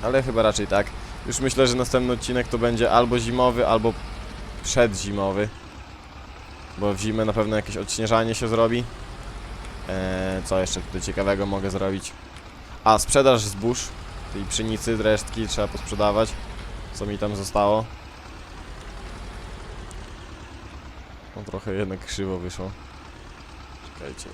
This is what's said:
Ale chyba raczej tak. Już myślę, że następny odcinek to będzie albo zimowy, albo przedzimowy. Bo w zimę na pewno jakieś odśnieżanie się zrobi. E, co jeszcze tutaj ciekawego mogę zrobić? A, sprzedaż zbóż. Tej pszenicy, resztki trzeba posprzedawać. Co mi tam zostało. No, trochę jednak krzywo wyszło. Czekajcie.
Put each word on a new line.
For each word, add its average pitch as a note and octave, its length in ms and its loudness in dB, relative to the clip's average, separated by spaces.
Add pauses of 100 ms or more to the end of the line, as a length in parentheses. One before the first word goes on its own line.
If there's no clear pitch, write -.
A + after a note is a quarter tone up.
Ale B2+ 200 4
chyba A#2 180 2
raczej G#2 260 4
tak. G2+ 200 4 (400)
Już A#2+ 120 -2
myślę, B2+ 280 6
że A#2+ 80 4
następny B2+ 380 2
odcinek A#2+ 340 0
to A#2+ 100 0
będzie A#2 340 4
albo A#2+ 280 6
zimowy, A#2+ 480 4
albo A2+ 260 4 (680)
przedzimowy. G2+ 880 2 (1300)
Bo G2+ 160 2
w F#2+ 60 -2
zimę A2 260 2
na G#2+ 80 2
pewno G#2+ 220 2
jakieś G#2 220 -2
odśnieżanie A2+ 580 2
się A#2 120 -2
zrobi. A2+ 360 4 (1040)
E, F#2 560 -2
co F#2+ 140 2
jeszcze F#2 220 0
tutaj - 200 -6
ciekawego G2 440 0
mogę G2 260 -2
zrobić? F#2+ 400 -2 (720)
A, A2 160 8
sprzedaż C3 420 8
zbóż. G#2 460 -2 (460)
Tej G2+ 100 -4
pszenicy, A2 540 0
resztki G#2+ 500 2
trzeba G#2 200 0
posprzedawać. G#2 640 2 (640)
Co G#2 120 -6
mi G2+ 120 -4
tam G#2 180 0
zostało. G#2 500 4 (3500)
No, G#2 80 -12
trochę G2 300 -6
jednak F#2+ 320 -4
krzywo F#2+ 340 -4
wyszło. F#2 320 -8 (1200)
Czekajcie. C2+ 400 -12